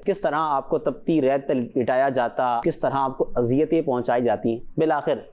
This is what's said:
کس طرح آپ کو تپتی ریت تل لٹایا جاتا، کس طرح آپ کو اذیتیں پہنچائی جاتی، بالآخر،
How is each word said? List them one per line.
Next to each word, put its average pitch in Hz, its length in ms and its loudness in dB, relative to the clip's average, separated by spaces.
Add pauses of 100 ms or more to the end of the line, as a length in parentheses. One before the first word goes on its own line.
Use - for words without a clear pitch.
کس 190 160 0
طرح 147 160 0
آپ 147 320 0
کو 160 80 2
تپتی 151 440 0
ریت 135 260 2
تل 123 280 0
لٹایا 131 340 2
جاتا، 123 540 0
کس - 160 -2
طرح 135 160 -2
آپ 135 220 -2
کو - 180 0
اذیتیں 135 460 2
پہنچائی 123 420 0
جاتی، 117 360 0 (180)
بالآخر، 151 420 0 (140)